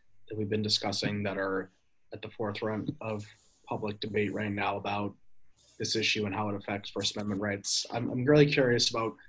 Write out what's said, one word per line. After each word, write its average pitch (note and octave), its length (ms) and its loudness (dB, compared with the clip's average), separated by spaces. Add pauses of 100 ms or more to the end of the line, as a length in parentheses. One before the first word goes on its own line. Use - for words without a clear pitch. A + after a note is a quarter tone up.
(300)
that G#2+ 80 -8
we've G#2+ 120 0
been G#2+ 120 0
discussing G#2 600 0
that F#2+ 140 -2
are F#2+ 340 -2 (420)
at G#2 80 -12
the G#2+ 80 -8
forefront G#2+ 640 -2 (100)
of G#2+ 240 -4 (420)
public G#2+ 320 -4
debate G#2 320 0
right G#2 200 -2
now G2+ 260 -2
about G2+ 380 -4 (640)
this A2 160 -2
issue G#2+ 320 2
and G2 80 -4
how G#2+ 140 0
it G2+ 60 -2
affects G2 360 -6
First - 240 -2
Amendment G#2 260 -2
rights. G2+ 480 -2
I'm, A#2+ 220 -2
I'm B2 120 0
really D3 220 10
curious C3 460 4
about, A2+ 240 0 (140)